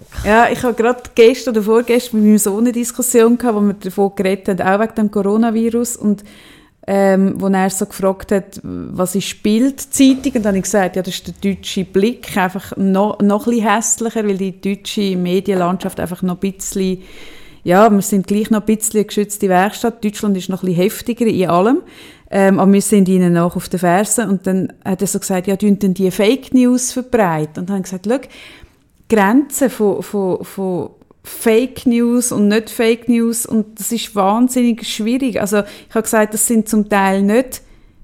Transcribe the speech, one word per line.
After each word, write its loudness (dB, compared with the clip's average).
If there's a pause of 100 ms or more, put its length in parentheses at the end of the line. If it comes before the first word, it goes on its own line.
(240)
Ja, 4
ich -4
habe 0
gerade 0 (120)
gestern 4
oder 0
vorgestern 0
mit 6
meinem 8
Sohn 0
eine 2
Diskussion 2
gehabt, 0
wo 0
wir 2
davon -2
geredet -2
haben, -
auch 2
wegen -6
dem 0
Coronavirus 0
und, -2 (640)
ähm, 2
wo -2
er 2
so -4
gefragt -4
hat, -4
was -6
ist -6
Bild-Zeitung? 2
Und -2
dann 0
habe 0
ich -2
gesagt, 0
ja, -2
das -6
ist -12
der -12 (200)
deutsche -6
Blick, -2
einfach -4
noch, 0
noch 2
ein 0
bisschen 0
hässlicher, -4
weil -2
die -6
deutsche -4
Medienlandschaft -2
einfach -6
noch -2
ein -6
bisschen, -4 (600)
ja, 6
wir 4
sind 0
gleich -2
noch 0
ein -8
bisschen 0
eine 2
geschützte -4
Werkstatt. 0
Deutschland -2
ist -10
noch -6
ein -4
bisschen 0
heftiger -2
in 0
allem. 2 (480)
Ähm, 4
aber 6
wir 6
sind 4
ihnen 2
nach 2
auf -8
den -6
Fersen. 0
Und -2
dann -2 (100)
hat -4
er -2
so -4
gesagt, -4
ja, 0
tun 2
denn 0
die 0
Fake 0
News 2
verbreiten? -2
Und -8
dann -4
habe -6
ich -14 (100)
gesagt, -10
schau, -4 (760)
Grenzen 2
von, -2
von, -4
von -6 (320)
Fake -2
News 0
und 2
nicht 0
Fake 0
News, 0
und -4
das -6
ist -6
wahnsinnig 0
schwierig. -2
Also 0 (300)
ich -16
habe 0
gesagt, 0
das -2
sind 0
zum 0
Teil 2
nicht 0 (440)